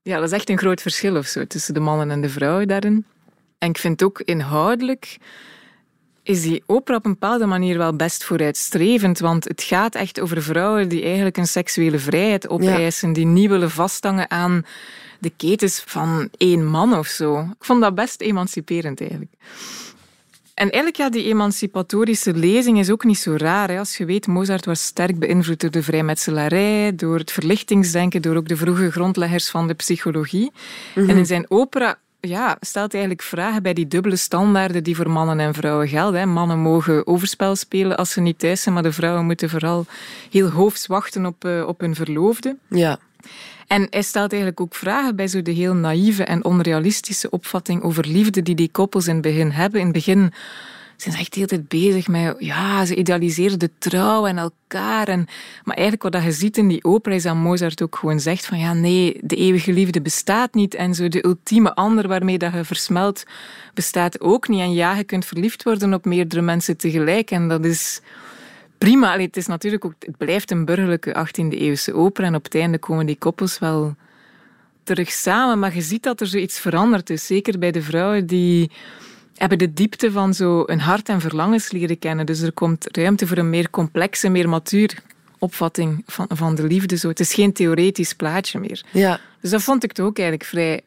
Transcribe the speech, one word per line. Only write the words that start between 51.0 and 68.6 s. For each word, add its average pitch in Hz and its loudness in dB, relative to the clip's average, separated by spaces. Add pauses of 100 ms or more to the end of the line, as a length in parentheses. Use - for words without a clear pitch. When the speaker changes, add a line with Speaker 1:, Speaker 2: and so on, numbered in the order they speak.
Speaker 1:
ze 160 -6
echt 175 -8
de 196 -6
hele 196 -2
tijd 160 -2
bezig 185 2
met, 170 0
ja, 185 0
ze 175 -2
idealiseren 175 2
de 170 0
trouw 208 2
en 185 -2
elkaar. 202 -4
En, 180 0 (360)
maar - -6
eigenlijk 214 0
wat 185 -2
dat 180 0
je 165 0
ziet 196 -2
in 208 4
die 170 0
opera 196 2
is 170 -2
dat 165 0
Mozart 170 0
ook 165 -4
gewoon 156 0
zegt 160 -2
van, 175 -4
ja, 165 -2
nee, 175 2
de - -2
eeuwige 185 2
liefde 180 2
bestaat 202 0
niet. 202 2
En 180 -2
zo 175 -2
de 175 -2
ultieme 196 4
ander 208 2
waarmee 185 0
dat 170 -2
je 170 -4
versmelt 185 -2 (500)
bestaat 175 -2
ook 220 2
niet. 202 2
En 180 0
ja, 175 2
je 202 -2
kunt 190 -2
verliefd 175 -4
worden 202 2
op 180 -2
meerdere 175 0
mensen 170 0
tegelijk. 165 0
En 170 0
dat 160 0
is - -2 (760)